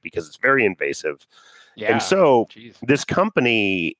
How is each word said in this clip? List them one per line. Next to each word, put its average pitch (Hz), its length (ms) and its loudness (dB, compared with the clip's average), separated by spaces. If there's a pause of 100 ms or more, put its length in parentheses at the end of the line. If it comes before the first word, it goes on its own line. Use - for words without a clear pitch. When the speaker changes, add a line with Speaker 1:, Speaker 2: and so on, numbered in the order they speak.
Speaker 1:
because 82 240 -10
it's - 100 -20
very 131 280 2
invasive. 73 600 -4 (500)
Speaker 2:
Yeah. 110 180 -2
Speaker 1:
And 135 80 0
so 143 540 4
Speaker 2:
Jeez. 113 280 -20
Speaker 1:
this 135 200 0
company, 113 960 0